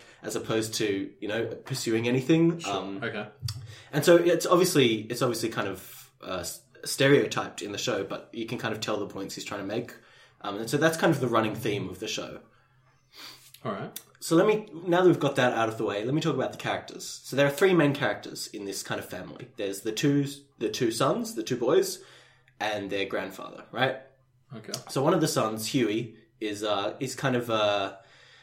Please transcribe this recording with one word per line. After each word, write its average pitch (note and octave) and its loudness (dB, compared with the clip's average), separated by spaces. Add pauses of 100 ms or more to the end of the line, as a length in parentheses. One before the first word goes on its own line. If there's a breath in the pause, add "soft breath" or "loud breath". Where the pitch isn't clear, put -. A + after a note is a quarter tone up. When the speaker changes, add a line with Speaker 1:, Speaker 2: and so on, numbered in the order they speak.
(220 loud breath)
Speaker 1:
as G#2+ -6
opposed A2+ -2
to, G2 0
you G#2 -8
know, A2 -2 (180)
pursuing A2+ -2
anything. E3 4
Speaker 2:
Sure. G2+ -6
Speaker 1:
Um, G2 -6
Speaker 2:
Okay. G#2 -6 (680 loud breath)
Speaker 1:
and D3 2
so F3 10
it's E3+ 4
obviously, C#3 4
it's B2 -4
obviously A#2+ 0
kind A2 -4
of, - -12 (120)
uh, F#2 -6
s-, - -10 (240)
stereotyped A#2+ 4
in G2+ -6
the G2 -6
show, G2+ -2
but - -10
you A2+ -6
can A#2 -6
kind G#2+ -4
of - -8
tell G#2+ -2
the G2+ -4
points F#2+ -10
he's G2 -10
trying G2 -8
to F#2+ -8
make. A#2 -6 (500 soft breath)
Um, G2+ -6
and A2+ -6
so D3 0
that's D#3+ 4
kind F3 4
of C3+ 2
the B2+ 2
running A2 2
theme G2+ -2
of F#2 -12
the A2 -8
show. - -8 (1300 loud breath)
Speaker 2:
All G#2+ -4
right. G2+ -10 (220)
Speaker 1:
So - 2
let F#3+ 8
me, G#3+ 2 (180)
now F3 4
that F#3 8
we've D3+ 8
got C#3 0
that B2 4
out A2+ 2
of G#2+ -4
the A#2 -2
way, G#2 -2
let C3 0
me D#3 2
talk D#3 0
about B2 -2
the - -14
characters. - -8
So - -10
there C#3+ 6
are C#3 2
three F#3+ 6
main C#3+ 6
characters - -4
in G2+ -10
this G2 -6
kind A2 -6
of G2+ -12
family. F#2 -12
There's G2 -6
the A2 -4
two, C#3+ 2 (320)
the A2 -2
two A#2+ 0
sons, A2+ -2
the A2+ -6
two B2+ -2
boys, C3 2 (640 loud breath)
and G#2 -4
their G2 0
grandfather, F#2+ -8
right? B2+ 0 (600)
Speaker 2:
Okay. - -12 (160)
Speaker 1:
So C3+ 0
one D#3+ 6
of E3 2
the D#3 2
sons, A2 0
Huey, A#2 0 (240 loud breath)
is, G#2 -4
uh, G#2 -2
is B2+ -6
kind B2+ 0
of A#2+ -2
a, G#2 2 (440 soft breath)